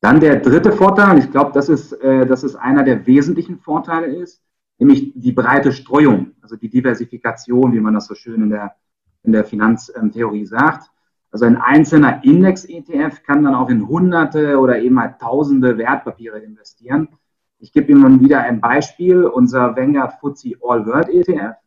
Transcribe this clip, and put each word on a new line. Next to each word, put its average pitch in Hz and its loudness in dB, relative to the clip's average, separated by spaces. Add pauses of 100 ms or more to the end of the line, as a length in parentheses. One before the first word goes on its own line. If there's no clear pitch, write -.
Dann 147 4
der 147 4
dritte 143 2
Vorteil, 190 4
ich 135 0
glaub, - -2
das 139 -2
ist, 147 -2
äh, 131 0
das 127 -2
ist 139 -8
einer 135 -2
der 120 -2
wesentlichen 151 0
Vorteile 165 -8
ist, 175 -12 (360)
nämlich 139 2
die 127 -4
breite 131 0
Streuung, 127 0 (100)
also 113 -20
die 110 -14
Diversifikation, 123 -4
wie 110 -2
man 107 -2
das 104 -6
so 104 -16
schön 113 -8
in 107 -2
der, 104 -10 (480)
in 113 0
der 107 0
Finanz-, 110 -4
ähm, 110 -4
Theorie 107 -6
sagt. 123 -4 (400)
Also 113 -2
ein 120 4
einzelner 147 2
Index-E 170 2
T - -18
F 147 -6
kann 147 0
dann 135 0
auch 127 -4
in 104 -2
Hunderte 151 -2
oder 123 0
eben 123 0
halt - -8
Tausende 127 -2
Wertpapiere 113 -8
investieren. 123 -10 (520)
Ich - -20
gebe 147 2
Ihnen 139 8
mal 131 6
wieder 139 4
ein 117 -4
Beispiel. 170 0
Unser 123 0
Vanguard 131 -2
futsi 139 -10
All 120 -4
World 131 -2
E 180 0
T 175 -2
F 214 -10 (120)